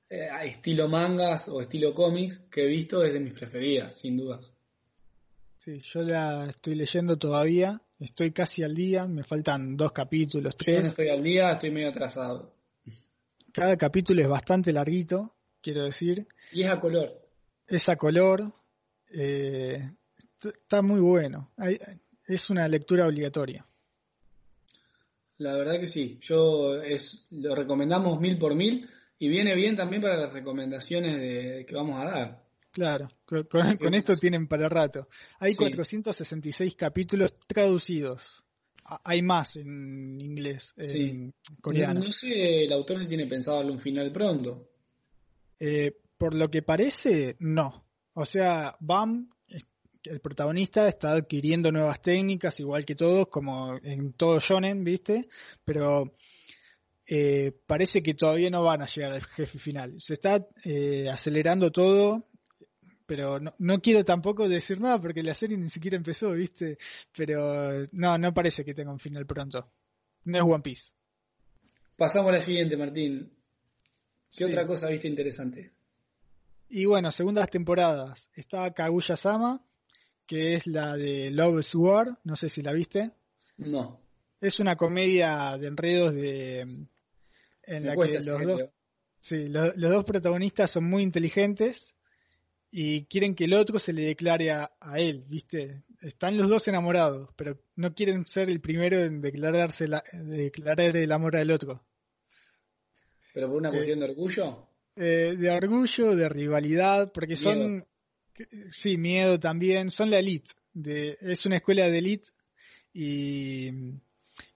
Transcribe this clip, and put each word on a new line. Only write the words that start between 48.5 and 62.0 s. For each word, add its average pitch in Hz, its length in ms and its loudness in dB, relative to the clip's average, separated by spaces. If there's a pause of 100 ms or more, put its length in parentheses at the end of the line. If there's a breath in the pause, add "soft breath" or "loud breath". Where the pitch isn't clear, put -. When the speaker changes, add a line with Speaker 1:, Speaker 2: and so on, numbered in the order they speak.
Speaker 2:
Bam, 220 480 0 (180)
eh, 180 140 -16 (420)
el 156 160 -10
protagonista, 165 720 0
está 151 240 -2
adquiriendo 156 580 2
nuevas 151 300 0
técnicas, 185 580 0
igual 143 240 -4
que 143 120 -8
todos, 180 340 4
como 131 540 -6
en 139 300 -6
todo 165 280 4
shonen, 190 420 0
¿viste? 208 460 -2 (340 loud breath)
Pero, 143 500 0 (920 soft breath)
eh, 143 460 2 (120)
parece 175 380 2
que 151 120 0
todavía 165 340 2
no 175 160 0
van 160 160 4
a 139 40 -8
llegar 139 280 -6
al 135 100 -8
jefe 147 360 -8
final. 139 420 -8
Se 156 140 -8
está, 196 300 2 (200)
eh, 143 440 -2
acelerando 156 640 2
todo, 202 560 4 (800)